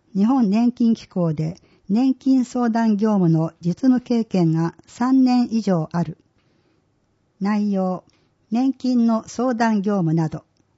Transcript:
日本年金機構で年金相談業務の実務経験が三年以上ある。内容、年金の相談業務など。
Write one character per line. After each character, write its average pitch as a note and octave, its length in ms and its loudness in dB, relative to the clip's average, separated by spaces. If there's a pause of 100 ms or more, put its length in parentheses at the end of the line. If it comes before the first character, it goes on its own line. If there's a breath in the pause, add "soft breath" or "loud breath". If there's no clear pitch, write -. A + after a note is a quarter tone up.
(140)
日 G3 120 2
本 B3 220 2
年 A#3 220 2
金 A#3 240 0
機 - 140 -8
構 E3+ 260 -2
で D#3 220 -6 (320 soft breath)
年 B3+ 260 2
金 C4 300 0
相 A#3+ 260 -2
談 A3+ 260 0
業 G#3+ 180 0
務 F3+ 160 2
の D#3+ 300 0
実 F3+ 300 0
務 B3 100 2
経 A#3 240 -2
験 E3+ 280 0
が E3 240 -2 (100)
三 C4 380 2
年 B3 280 2
以 A3+ 80 -2
上 F3 300 -2
あ E3+ 140 -2
る。 D#3 140 -10 (1200)
内 G#3 320 -2
容、 F#3 320 -4 (480 soft breath)
年 C4 200 0
金 B3 360 0
の A3 180 -2
相 B3 280 -4
談 A3 280 0
業 G#3 120 -2
務 E3 200 0
な D#3+ 140 0
ど。 - 160 -12 (340)